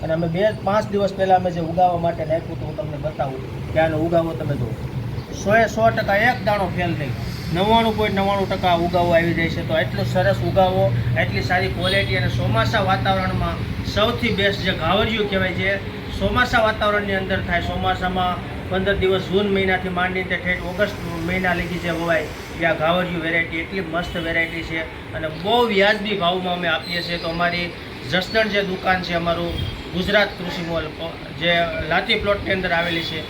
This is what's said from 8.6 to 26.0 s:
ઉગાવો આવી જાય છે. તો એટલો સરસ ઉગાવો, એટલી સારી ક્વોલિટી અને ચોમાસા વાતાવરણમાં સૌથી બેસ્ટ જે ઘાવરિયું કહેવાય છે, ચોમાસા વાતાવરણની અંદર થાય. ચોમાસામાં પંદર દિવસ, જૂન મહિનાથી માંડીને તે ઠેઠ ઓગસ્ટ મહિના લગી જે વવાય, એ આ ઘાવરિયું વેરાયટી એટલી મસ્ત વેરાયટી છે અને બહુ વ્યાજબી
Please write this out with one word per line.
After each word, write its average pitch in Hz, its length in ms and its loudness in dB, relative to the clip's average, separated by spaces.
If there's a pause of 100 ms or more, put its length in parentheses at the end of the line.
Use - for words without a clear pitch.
ઉગાવો 175 300 4
આવી 165 220 2
જાય 165 160 0
છે. 170 140 -4
તો 160 140 2
એટલો 190 300 -2
સરસ 185 380 2
ઉગાવો, 185 320 4 (400)
એટલી 185 260 -2
સારી 185 300 0
ક્વોલિટી 190 420 0
અને 180 160 0
ચોમાસા 214 540 2
વાતાવરણમાં 185 760 0 (300)
સૌથી 226 440 2
બેસ્ટ 196 280 2
જે 175 160 0
ઘાવરિયું 208 500 2
કહેવાય 185 260 0
છે, 190 120 0 (480)
ચોમાસા 233 480 2
વાતાવરણની 208 520 2
અંદર 190 280 -2
થાય. 175 200 0
ચોમાસામાં 180 840 -2 (200)
પંદર 190 320 0
દિવસ, 185 300 2
જૂન 202 240 2
મહિનાથી 185 420 0
માંડીને 180 320 -2
તે 180 140 -2
ઠેઠ 175 280 -2
ઓગસ્ટ 196 280 -2 (280)
મહિના 185 320 0
લગી 175 260 -4
જે 165 160 -2
વવાય, 165 260 0 (340)
એ 170 40 0
આ 160 160 4
ઘાવરિયું 170 440 0
વેરાયટી 165 380 -2
એટલી 190 200 -6 (100)
મસ્ત 175 200 -4 (140)
વેરાયટી 165 420 -2
છે 165 100 -4 (360)
અને 160 120 -4 (140)
બહુ 214 160 2 (160)
વ્યાજબી 196 480 2